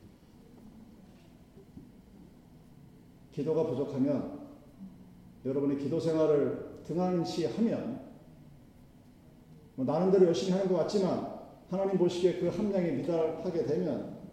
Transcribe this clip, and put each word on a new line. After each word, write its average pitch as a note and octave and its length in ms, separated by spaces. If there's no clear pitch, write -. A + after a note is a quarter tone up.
기도가 D#3 340
부족하면, C3 720
여러분의 C#3 360
기도 E3 200
생활을 D#3 840
등한시하면, E3+ 1200
뭐 C3 100
나름대로 F#3 420
열심히 E3+ 260
하는 F#3+ 180
것 F3+ 60
같지만 - 600
하나님 G3 280
보시기에 F3 420
그 F3 80
함량에 F#3 440
미달하게 E3 720
되면 D3+ 500